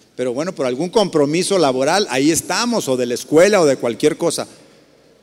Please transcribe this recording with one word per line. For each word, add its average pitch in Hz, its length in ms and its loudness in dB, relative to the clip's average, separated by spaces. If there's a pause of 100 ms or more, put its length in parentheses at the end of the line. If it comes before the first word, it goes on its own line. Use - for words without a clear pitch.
(160)
Pero 127 180 -4
bueno, 160 220 -6
por 147 100 -4
algún 127 240 -4
compromiso 165 680 0
laboral, 147 520 2
ahí 135 220 2
estamos, 196 560 -2
o 131 80 0
de 123 100 -2
la 120 100 -4
escuela, 185 440 4
o 165 60 4
de 135 100 2
cualquier 131 400 -2
cosa. 147 320 -4 (760)